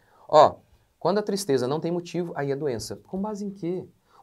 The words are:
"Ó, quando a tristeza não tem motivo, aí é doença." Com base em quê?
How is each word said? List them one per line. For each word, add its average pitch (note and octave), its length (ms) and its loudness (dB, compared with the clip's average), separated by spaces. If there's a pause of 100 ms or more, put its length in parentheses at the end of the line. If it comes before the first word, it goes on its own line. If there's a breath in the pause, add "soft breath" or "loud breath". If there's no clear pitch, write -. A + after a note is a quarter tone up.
(260 soft breath)
"Ó, C#3+ 300 8 (420)
quando F#3 200 0
a G#3 40 0
tristeza F#3+ 440 0
não D3 140 -2
tem E3 100 -4
motivo, F3 460 -6
aí C#3+ 140 -4
é C3+ 60 -4
doença." A#2+ 400 -6
Com - 240 -10
base G#3 240 -8
em G3+ 60 -8
quê? F3+ 360 -8 (360 soft breath)